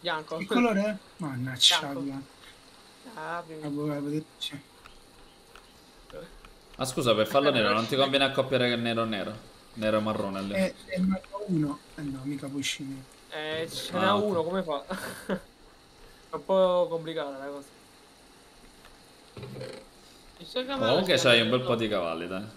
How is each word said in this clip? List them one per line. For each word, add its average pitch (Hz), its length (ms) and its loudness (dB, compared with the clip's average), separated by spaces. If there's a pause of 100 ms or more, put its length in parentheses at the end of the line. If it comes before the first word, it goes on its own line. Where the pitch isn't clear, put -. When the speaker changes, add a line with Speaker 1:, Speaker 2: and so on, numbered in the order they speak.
Speaker 1:
Bianco. 160 380 -4
Speaker 2:
Che 190 80 -6
colore 226 360 4
è? 208 140 -2 (220)
Mannaggia, 131 640 2
Speaker 1:
Bianco. 139 220 -6
Speaker 2:
guarda. 135 220 -6 (880)
Speaker 1:
Ah, 165 320 -6
prima. 156 200 -10
Speaker 2:
Ah, - 20 -4
boh, 147 160 -2
guarda, 147 360 -2 (180)
c'è. - 180 -8 (2250)
Speaker 3:
Ah, 127 100 -2
scusa, 127 280 2
per 107 120 4
farlo 139 220 4
Speaker 1:
Aspetta, 127 140 4
Speaker 3:
nero, 104 60 4
Speaker 1:
però 107 120 4
Speaker 3:
non 117 60 0
ti 143 80 -2
Speaker 1:
ci - 20 2
Speaker 3:
conviene 139 280 4
accoppiare 127 520 2
nero 117 280 0
nero? 104 280 -4 (420)
Nero 107 240 2
e - 20 4
marrone 104 420 -2
lì. 98 120 -4
Speaker 2:
È, 185 200 2 (120)
è 185 120 -6
marrone 190 500 0
uno. 151 300 0 (180)
Eh 160 60 -10
no, 135 220 -6
mica 143 240 -6
puoi 139 140 -6
scegliere. 135 400 -6 (260)
Speaker 4:
Eh, 156 420 -6
ce - 240 -10
Speaker 3:
Ah, 180 60 0
Speaker 4:
n'ha 190 160 6
Speaker 3:
ok. 202 80 2
Speaker 4:
uno, 185 180 0
come 180 200 -2
fa? 156 240 -4
<laughs> - 640 -6 (800)
È - 60 -14
un 147 80 -10
po' 180 440 4
complicata 156 500 -6
la 139 80 -10
cosa. 143 200 -12 (2750)
Speaker 1:
Il 170 80 -16
suo - 140 -4
Speaker 3:
Ma 254 60 -4
Speaker 1:
cavallo 262 220 0
Speaker 3:
comunque 165 300 4
Speaker 1:
si 123 60 2
Speaker 3:
c'hai 120 160 8
un 110 80 2
Speaker 1:
ferma 120 80 2
Speaker 3:
bel 127 100 2
po' 127 80 2
Speaker 1:
dopo. 110 80 -2
Speaker 3:
di 110 60 0
cavalli, 85 380 -2
dai. 95 180 -6 (120)